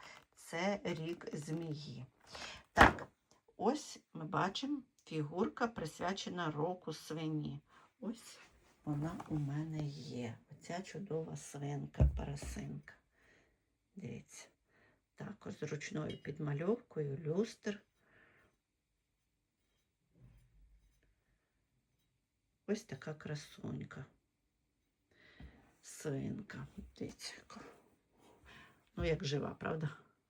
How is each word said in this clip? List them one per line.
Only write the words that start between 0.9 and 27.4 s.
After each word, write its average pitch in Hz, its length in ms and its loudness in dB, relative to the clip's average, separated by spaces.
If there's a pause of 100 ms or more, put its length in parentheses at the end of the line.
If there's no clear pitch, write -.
змії. 156 720 -4 (680)
Так, - 340 10 (500)
ось 262 420 2 (140)
ми 160 120 -6
бачимо, 196 560 2 (240)
фігурка 165 640 2
присвячена 175 840 0
року 160 420 0
свині. 151 680 -2 (380)
Ось - 400 -6 (460)
вона 151 440 0
у 156 60 0
мене 151 480 0 (100)
є. 123 440 -4 (140)
Оця 170 300 -6
чудова 160 560 -4
свинка, 143 800 2
парасинка. - 760 -4 (1000)
Дивіться. - 520 -10 (680)
Також - 440 -8
з - 40 -2
ручною 151 540 -2
підмальовкою, 151 1000 0
люстр. 202 640 0 (4000)
Ось 214 160 2
така - 300 -6
красунька. - 920 -6 (1800)
Свинка. - 840 -4 (300)
Дивіться, - 400 -8
яка. - 240 -16 (1300)